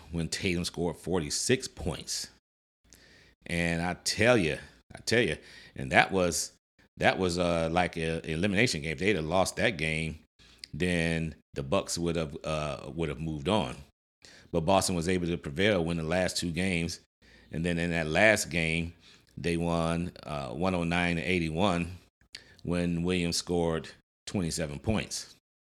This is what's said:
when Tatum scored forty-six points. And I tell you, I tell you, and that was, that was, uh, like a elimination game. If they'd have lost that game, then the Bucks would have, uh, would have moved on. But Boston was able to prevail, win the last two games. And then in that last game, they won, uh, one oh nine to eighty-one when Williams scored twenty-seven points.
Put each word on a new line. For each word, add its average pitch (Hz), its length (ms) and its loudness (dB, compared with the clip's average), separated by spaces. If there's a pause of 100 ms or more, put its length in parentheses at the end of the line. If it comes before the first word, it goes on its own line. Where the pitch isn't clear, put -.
(120)
when 82 160 -2
Tatum 87 380 -2
scored 85 320 -4
forty-six 92 720 -2
points. - 640 -8 (1120)
And 85 380 0
I 87 200 -2
tell 117 360 4
you, 73 180 0 (380)
I - 100 -14
tell 117 160 4
you, 78 160 0 (380)
and 67 160 -6
that 98 200 6
was, 87 420 0 (460)
that 107 200 4
was, 90 180 2
uh, 85 340 2
like 87 240 2
a 82 320 -4
elimination 92 540 0
game. 78 120 -4
If 73 40 -10
they'd 95 180 2
have 78 80 0
lost 87 340 0
that 101 200 0
game, 78 400 -2 (560)
then 82 640 0 (180)
the - 80 -6
Bucks 71 340 -2
would 85 200 0
have, 80 280 -4
uh, 76 520 -4
would 82 140 -2
have 69 100 -6
moved 76 280 -4
on. 85 280 0 (760)
But 85 100 2
Boston 92 340 4
was 82 120 0
able 90 200 2
to 85 100 0
prevail, 87 480 2
win 85 120 0
the 80 60 -2
last 87 340 0
two 92 120 -2
games. 85 520 -2 (500)
And 82 120 -4
then 85 140 2
in 85 140 0
that 82 160 0
last 98 420 4
game, 82 440 -2 (440)
they 85 200 0
won, 85 540 0 (120)
uh, 71 240 -6
one 82 260 -2
oh 87 120 0
nine 85 320 2
to 82 40 -2
eighty-one 87 720 0 (720)
when 87 400 0
Williams 87 340 0
scored 82 500 0 (380)
twenty-seven 80 540 -4
points. - 560 -4 (440)